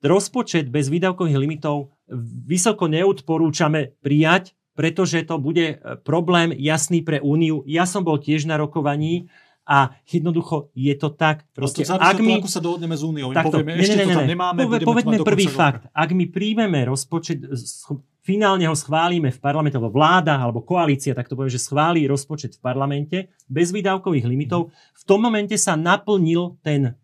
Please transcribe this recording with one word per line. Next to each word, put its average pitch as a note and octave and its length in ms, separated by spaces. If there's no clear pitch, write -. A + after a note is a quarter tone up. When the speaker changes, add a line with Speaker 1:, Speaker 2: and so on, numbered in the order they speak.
Speaker 1:
Rozpočet F3+ 680
bez C3+ 180
výdavkových F3 520
limitov D3 580
vysoko F3+ 420
neodporúčame D#3+ 1120
prijať, D#3+ 540
pretože E3 500
to E3 160
bude, E3 320
e, - 280
problém E3+ 540
jasný D#3 480
pre D#3+ 180
Úniu. D3+ 460
Ja E3 200
som F3+ 200
bol D#3+ 120
tiež D3 280
na D#3 120
rokovaní D3+ 760
a C#3 320
jednoducho E3 680
je C3+ 220
to D3 160
tak. D#3 320
Speaker 2:
Ale - 60
to - 100
Speaker 1:
Proste, C3+ 240
Speaker 2:
závisí D#3+ 220
Speaker 1:
ak F3+ 80
Speaker 2:
od - 20
toho, A3 140
Speaker 1:
my - 80
Speaker 2:
ako - 120
sa F#3 120
dohodneme E3 340
s D3+ 80
Úniou. D3+ 260
Im C3 60
Speaker 1:
Takto, D#3+ 220
Speaker 2:
povieme, D#3 160
Speaker 1:
nie, F3 80
Speaker 2:
„Ešte G3 100
Speaker 1:
nie, G#3 80
Speaker 2:
to G3+ 80
Speaker 1:
nie, F#3 80
Speaker 2:
tam D#3+ 60
Speaker 1:
nie. C#3 100
Speaker 2:
nemáme, F3+ 280
Speaker 1:
Pove-, B3+ 100
Speaker 2:
budeme A#3 100
to D#3+ 80
Speaker 1:
povedme A#3 240
Speaker 2:
mať A3 80
do E3 80
Speaker 1:
prvý G3+ 200
Speaker 2:
konca D3+ 40
roka.“ C3+ 80
Speaker 1:
fakt. C#3 320
Ak D#3 220
my F3+ 160
príjmeme G#3 560
rozpočet, D3+ 540
sch-, C3+ 480
finálne F#3+ 440
ho D#3+ 100
schválime D#3+ 540
v B2 100
parlamente, D3 360
alebo A#2 160
vláda, D#3 460
alebo A#2+ 240
koalícia, D3 520
tak B2 140
to - 80
poviem, C3+ 140
že B2+ 100
schválí D#3 460
rozpočet C#3 500
v - 60
parlamente C#3 560
bez E3+ 260
výdavkových F#3+ 540
limitov, C#3+ 460
v - 320
tom G3 180
momente G#3+ 360
sa G3 180
naplnil F3 840
ten C#3 440